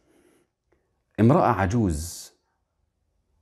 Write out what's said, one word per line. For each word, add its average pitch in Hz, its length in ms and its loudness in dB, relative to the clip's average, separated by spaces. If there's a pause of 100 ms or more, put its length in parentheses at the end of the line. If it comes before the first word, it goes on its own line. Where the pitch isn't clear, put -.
(1200)
امرأة 120 260 4
عجوز، 95 840 -2 (1080)